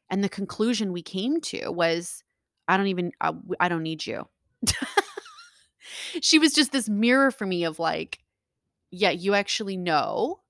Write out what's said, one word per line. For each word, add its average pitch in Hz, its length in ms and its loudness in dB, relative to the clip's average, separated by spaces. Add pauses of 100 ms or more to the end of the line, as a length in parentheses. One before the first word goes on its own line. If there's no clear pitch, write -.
And 196 140 2
the 196 60 2
conclusion 208 640 -2
we 175 100 -6
came 254 380 -2
to - 280 -6
was, 170 540 -2 (440)
"I 180 100 4
don't 196 100 2
even, 180 240 0 (100)
uh, 160 120 0
w-, 170 260 -8
I 175 100 2
don't 165 140 -2
need 160 240 -6
you." - 200 -8 (360)
<laughs> - 100 2 (1500)
She - 180 4
was 302 140 6
just 285 180 4
this 247 180 -2
mirror 240 420 4
for 220 140 -4
me 180 180 0
of 160 160 -4
like, 160 400 -4 (720)
"Yeah, 185 200 2
you 180 240 0
actually 196 420 -2
know 175 720 0